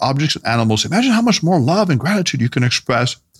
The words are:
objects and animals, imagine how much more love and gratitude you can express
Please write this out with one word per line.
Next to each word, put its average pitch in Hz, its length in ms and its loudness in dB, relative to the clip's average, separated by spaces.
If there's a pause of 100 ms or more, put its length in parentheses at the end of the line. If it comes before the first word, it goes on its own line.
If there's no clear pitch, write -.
objects 139 340 -2
and - 100 -12
animals, 110 380 0
imagine 220 300 0
how 220 80 2
much 233 200 0
more 170 180 2
love 175 300 2
and 135 100 2
gratitude 170 420 -2
you 117 80 0
can 127 120 -2
express 123 540 -2 (240)